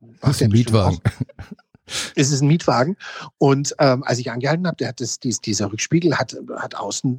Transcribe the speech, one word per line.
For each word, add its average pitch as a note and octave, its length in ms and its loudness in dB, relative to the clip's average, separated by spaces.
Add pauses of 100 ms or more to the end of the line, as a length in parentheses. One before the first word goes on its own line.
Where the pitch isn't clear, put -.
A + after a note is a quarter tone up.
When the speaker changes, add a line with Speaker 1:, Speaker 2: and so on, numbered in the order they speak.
Speaker 1:
Das A#2 80 -20
ist - 40 -20
ein - 100 -20
Speaker 2:
macht C#3+ 180 0
ja B2+ 80 4
bestimmt G2+ 40 2
Speaker 1:
Mietwagen. A2 440 4
Speaker 2:
auch. - 40 -8 (1120)
Es C#3+ 160 2
ist C3+ 100 0
ein C#3+ 60 4
Mietwagen. E3 500 2 (420)
Und, C#3 420 4
ähm, C3+ 240 4
als B2 160 -2
ich B2+ 100 -6
angehalten C#3+ 380 -2
hab, - 100 -6
der A#2 100 -2
hat A#2+ 120 -10
das, A#2 180 -6
dies-, A#2 220 -4
dieser G#2 320 -4
Rückspiegel D#3 440 2
hat, B2+ 200 -4 (200)
hat - 200 -10
außen B2 420 -4